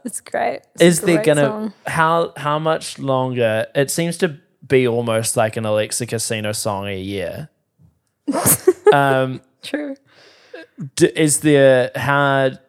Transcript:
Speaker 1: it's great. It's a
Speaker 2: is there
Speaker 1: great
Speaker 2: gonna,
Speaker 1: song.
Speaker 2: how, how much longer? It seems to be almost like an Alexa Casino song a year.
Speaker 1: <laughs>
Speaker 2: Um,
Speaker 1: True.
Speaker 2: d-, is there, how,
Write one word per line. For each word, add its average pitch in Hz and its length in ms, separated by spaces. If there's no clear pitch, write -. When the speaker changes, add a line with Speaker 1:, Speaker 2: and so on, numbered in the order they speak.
Speaker 1:
it's - 160
great. - 400
It's - 60
a 170 40
Speaker 2:
is 170 160
there 170 160
Speaker 1:
great - 80
Speaker 2:
gonna, 147 200
Speaker 1:
song. 214 280
Speaker 2:
how, 165 500
how 147 220
much 160 400
longer? 127 720
It 139 160
seems 170 300
to 160 180
be 131 220
almost 113 480
like 110 220
an 113 80
Alexa 107 400
Casino 110 460
song 101 360
a 98 120
year. 95 500
Speaker 1:
<laughs> 349 680
Speaker 2:
Um, 131 480
Speaker 1:
True. 285 320
Speaker 2:
d-, 165 200
is 156 260
there, 135 540
how, 135 560